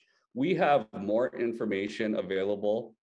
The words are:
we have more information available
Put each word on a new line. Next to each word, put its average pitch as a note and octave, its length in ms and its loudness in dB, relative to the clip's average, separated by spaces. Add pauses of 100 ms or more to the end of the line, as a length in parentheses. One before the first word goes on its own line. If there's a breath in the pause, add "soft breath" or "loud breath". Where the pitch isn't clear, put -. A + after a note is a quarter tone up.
(340)
we D3+ 220 0
have C#3+ 360 4
more G#2 460 0
information G#2+ 800 -2
available G2+ 800 0 (120)